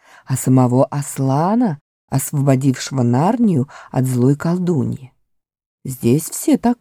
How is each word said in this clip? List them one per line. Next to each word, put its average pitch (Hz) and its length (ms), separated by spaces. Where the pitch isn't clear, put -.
а 131 100
самого 127 500
Аслана, 147 960
освободившего 135 920
Нарнию 160 680
от 131 140
злой 127 300
колдуньи. 151 800
Здесь 131 440
все - 280
так 240 240